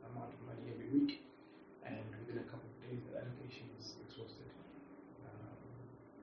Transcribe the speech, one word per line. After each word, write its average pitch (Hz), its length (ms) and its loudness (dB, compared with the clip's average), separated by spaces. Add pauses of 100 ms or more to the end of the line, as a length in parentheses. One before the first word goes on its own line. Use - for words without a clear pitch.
amount - 240 -2
of - 160 -6
money - 240 -2
every - 240 0
week, - 320 10 (560)
and 110 240 0 (160)
within - 240 2
a - 0 -
couple - 240 -4
of - 160 -10
days, 123 240 0
the - 80 0
allocation - 480 0 (160)
is - 240 -6
exhausted. - 400 -6 (800)
Um, - 320 -6 (640)